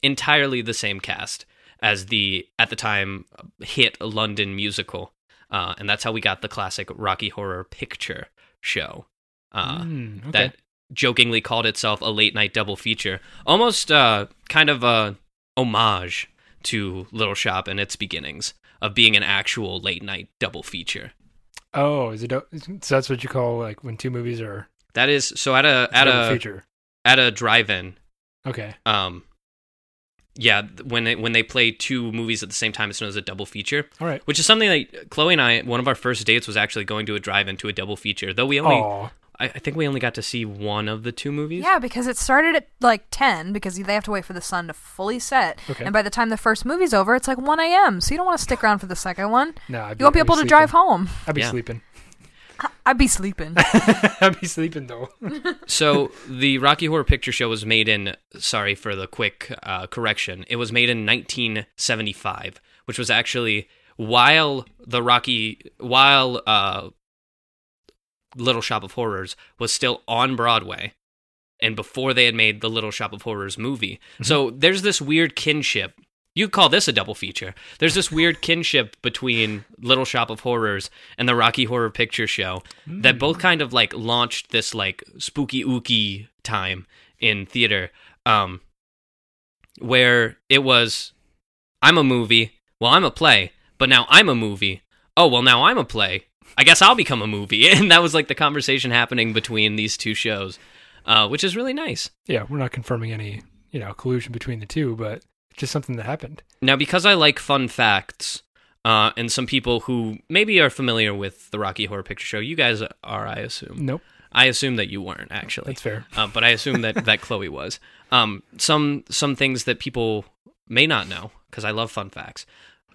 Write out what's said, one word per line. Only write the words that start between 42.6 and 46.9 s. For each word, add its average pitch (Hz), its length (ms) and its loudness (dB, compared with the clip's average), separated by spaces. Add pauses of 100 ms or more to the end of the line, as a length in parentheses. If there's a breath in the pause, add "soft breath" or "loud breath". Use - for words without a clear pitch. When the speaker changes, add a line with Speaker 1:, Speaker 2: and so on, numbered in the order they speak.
Speaker 3:
like, 233 300 2
ten, 196 420 0
because 196 240 -8
they 196 160 -2
have 208 120 0
to 214 60 -6
wait 190 140 -4
for 190 80 -14
the 175 80 -10
sun 175 260 -6
to 160 60 -10
fully 214 460 -6
set. 180 400 0 (100)
Speaker 2:
Okay. 127 160 -8
Speaker 3:
And 196 80 -2
by 214 80 4
the 202 80 -2
time 226 200 -2
the 220 80 -2
first - 280 0
movie's 320 280 0